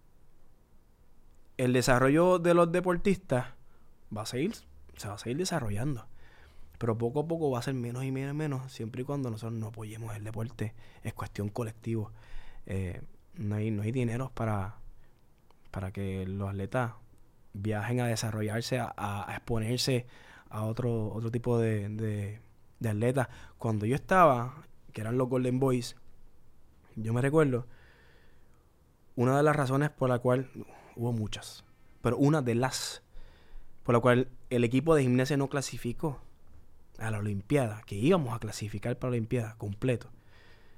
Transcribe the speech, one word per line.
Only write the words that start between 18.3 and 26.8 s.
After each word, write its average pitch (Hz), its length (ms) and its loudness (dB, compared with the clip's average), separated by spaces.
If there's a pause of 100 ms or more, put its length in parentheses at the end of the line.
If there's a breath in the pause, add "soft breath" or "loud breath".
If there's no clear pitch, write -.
a, 117 180 -4
a, 101 360 -6
a - 20 -8
exponerse 120 720 0 (420 loud breath)
a 110 140 -6
otro, 113 500 -2
otro 113 200 -4
tipo 120 260 2
de, 107 300 2
de, 107 520 -4 (380)
de 117 100 -2
atletas. 120 400 2 (300 loud breath)
Cuando 107 260 -2
yo 123 120 2
estaba, 147 680 6 (280)
que - 80 -8
eran 113 180 -2
los 127 100 2
Golden 127 300 2
Boys, 127 380 2 (1000)